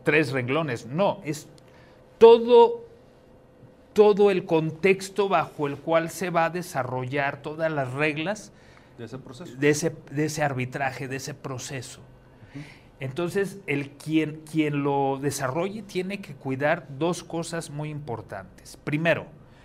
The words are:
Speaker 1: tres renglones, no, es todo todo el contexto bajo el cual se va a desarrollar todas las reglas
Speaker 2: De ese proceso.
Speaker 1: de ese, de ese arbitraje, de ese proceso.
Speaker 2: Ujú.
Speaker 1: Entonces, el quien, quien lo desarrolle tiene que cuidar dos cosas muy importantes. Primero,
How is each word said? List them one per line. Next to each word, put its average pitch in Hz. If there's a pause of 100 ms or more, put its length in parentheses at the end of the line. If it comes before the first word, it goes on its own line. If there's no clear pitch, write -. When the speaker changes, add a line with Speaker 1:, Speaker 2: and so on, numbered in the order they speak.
Speaker 1:
tres 151
renglones, 131
no, 143
es 147 (720)
todo 233 (1120)
todo 208
el 180
contexto 185
bajo 156
el 139
cual 165
se 180
va 165
a 165
desarrollar 139
todas 160
las 135
reglas 156 (460)
Speaker 2:
De 120
ese 127
proceso. 127
Speaker 1:
de 139
ese, 151 (160)
de 143
ese 151
arbitraje, 131
de 131
ese 135
proceso. 127 (540)
Speaker 2:
Ujú. 143 (360)
Speaker 1:
Entonces, 175
el 139
quien, 156
quien 147
lo 139
desarrolle 147
tiene 190
que 151
cuidar 143 (120)
dos 170
cosas 165
muy 151
importantes. 110
Primero, 147 (380)